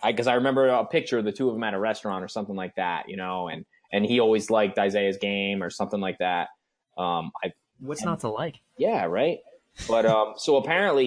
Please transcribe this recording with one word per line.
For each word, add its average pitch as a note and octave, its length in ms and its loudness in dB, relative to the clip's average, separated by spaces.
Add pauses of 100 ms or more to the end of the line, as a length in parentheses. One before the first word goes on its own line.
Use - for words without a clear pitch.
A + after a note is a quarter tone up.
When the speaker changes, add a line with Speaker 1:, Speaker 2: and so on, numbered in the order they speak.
Speaker 1:
I, A2+ 120 2
'cause A#2 160 -2
I B2 60 4
remember C3 340 4
a B2 160 2
picture C3 340 -2
of G#2+ 60 0
the G#2 80 -2
two C3 160 -2
of A2+ 60 0
them A2+ 100 -4
at G#2 100 -2
a F#2+ 60 -2
restaurant G#2 420 -2
or F#2 60 -10
something G#2 260 -8
like F#2 220 -8
that. F2 320 -4
You F#2+ 80 -10
know, F#2 320 -6
and, D#2+ 160 -10 (280)
and G2+ 120 2
he A#2+ 160 4
always A2 300 4
liked G#2+ 280 2
Isaiah's G2 380 2
game G2+ 460 -2
or F2 80 -6
something G2+ 300 -4
like F#2 180 -4
that. F2+ 320 -2 (480)
Um, E2+ 340 -2 (100)
I F#2 100 -6 (280)
Speaker 2:
What's C#3+ 220 -10
Speaker 1:
and F3 80 -2
Speaker 2:
not E3 100 -4
to A2+ 80 -4
like? C#3 320 -6 (160)
Speaker 1:
Yeah, D#3 300 0
right. A#2+ 320 0 (500)
But, A2+ 180 4
um, G#2+ 300 4
so D3 200 4
apparently, D#3 500 2